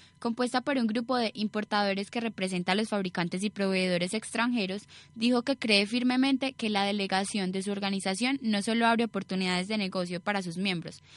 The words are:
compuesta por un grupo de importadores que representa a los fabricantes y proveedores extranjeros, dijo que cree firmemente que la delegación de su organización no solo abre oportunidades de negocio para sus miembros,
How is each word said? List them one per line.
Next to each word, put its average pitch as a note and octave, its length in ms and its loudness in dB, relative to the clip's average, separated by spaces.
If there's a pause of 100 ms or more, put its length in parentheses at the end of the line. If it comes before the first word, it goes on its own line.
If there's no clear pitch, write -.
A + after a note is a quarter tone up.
(180)
compuesta B3 440 0
por C#4+ 140 0
un A#3 120 2
grupo A#3+ 280 0
de A#3 180 0
importadores G#3 760 -2
que A#3+ 100 -4
representa F#3+ 520 -2
a - 20 6
los G#3+ 140 0
fabricantes F#3 560 -2
y G#3+ 60 0
proveedores F#3 640 0
extranjeros, A3 760 -2 (260)
dijo A#3+ 280 2
que C4+ 140 0
cree G#3 300 4
firmemente B3+ 680 2
que A3 160 -2
la G3+ 120 2
delegación G3 680 0
de F#3+ 100 -2
su G3 80 -4
organización G3 720 -2
no G#3 200 2
solo A3+ 240 2
abre A#3 180 4
oportunidades F#3+ 640 -2
de G#3+ 100 -2
negocio F#3 420 -2
para G3+ 220 -2
sus E3+ 140 -6
miembros, F3+ 440 -4 (160)